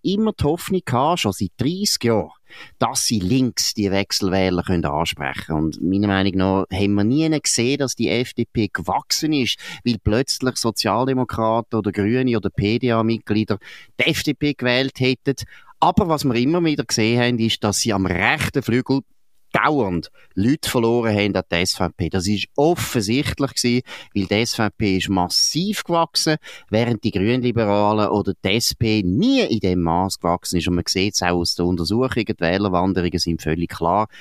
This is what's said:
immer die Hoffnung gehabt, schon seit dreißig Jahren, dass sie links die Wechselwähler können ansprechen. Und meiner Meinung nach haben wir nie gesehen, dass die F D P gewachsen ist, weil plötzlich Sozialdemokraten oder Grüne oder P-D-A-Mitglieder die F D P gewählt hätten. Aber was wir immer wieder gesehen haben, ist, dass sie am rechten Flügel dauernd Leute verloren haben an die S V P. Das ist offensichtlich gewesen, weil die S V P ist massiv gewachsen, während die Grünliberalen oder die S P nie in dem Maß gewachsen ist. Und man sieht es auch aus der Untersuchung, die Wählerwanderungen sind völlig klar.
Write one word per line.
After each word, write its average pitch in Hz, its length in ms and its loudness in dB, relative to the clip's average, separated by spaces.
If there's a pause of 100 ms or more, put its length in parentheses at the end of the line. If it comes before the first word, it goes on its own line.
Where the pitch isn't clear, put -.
immer 208 300 0
die - 120 -4
Hoffnung 175 400 0
gehabt, 143 360 0
schon 101 120 0
seit 92 260 -4
dreißig 180 460 -2
Jahren, 113 260 0 (480)
dass 123 280 -2
sie 113 120 0
links 117 560 0
die 101 160 0
Wechselwähler 92 720 0
können 87 220 0
ansprechen. 73 680 -4
Und 78 280 -2
meiner 98 260 0
Meinung 95 280 0
nach 95 360 2
haben 101 220 0
wir 101 100 2
nie 151 360 0
gesehen, 131 380 0
dass 139 160 -2
die 107 140 -2
F 117 240 -2
D 117 180 -2
P 107 220 0
gewachsen 143 640 -2
ist, 127 240 -2 (260)
weil 120 180 0
plötzlich 123 540 0
Sozialdemokraten 113 1200 0
oder 101 140 0
Grüne 117 440 2
oder 101 140 -2
P-D-A-Mitglieder 110 1080 0 (420)
die 123 60 2
F 151 160 0
D 147 120 -2
P 147 200 -2
gewählt 123 460 0
hätten. 131 360 0 (440)
Aber 180 280 4
was 151 160 0
wir 131 120 2
immer 156 280 2
wieder 143 200 0
gesehen 120 360 2
haben, 120 180 2
ist, 110 240 0
dass 107 180 0
sie 113 120 0
am 95 140 2
rechten 107 560 0
Flügel 127 380 0 (520)
dauernd 113 580 0 (240)
Leute 123 360 0
verloren 117 440 2
haben 101 220 2
an 92 60 0 (100)
die 87 40 0
S 90 180 0
V 90 200 -2
P. 82 140 -2
Das 90 180 -2
ist 104 200 -2 (100)
offensichtlich 139 1000 0
gewesen, 123 280 0 (320)
weil 98 100 0
die 92 100 -2
S 113 200 0
V 107 160 -2
P 98 260 0
ist 90 140 -2
massiv 123 760 0
gewachsen, 165 520 0 (340)
während 160 340 0
die 107 60 0
Grünliberalen 107 1000 2
oder 98 240 0 (100)
die 98 60 0
S 107 260 0
P 107 280 0
nie 196 400 2
in 110 180 0
dem 90 220 0
Maß 87 380 0
gewachsen 87 360 -2
ist. 85 120 -2
Und 87 80 2
man 87 120 0
sieht 98 280 0
es - 60 -2
auch 90 140 2
aus 87 180 0
der 87 120 0
Untersuchung, 101 580 0
die 107 140 -4
Wählerwanderungen 90 800 0
sind 82 240 -2
völlig 82 260 -2
klar. 92 400 0 (120)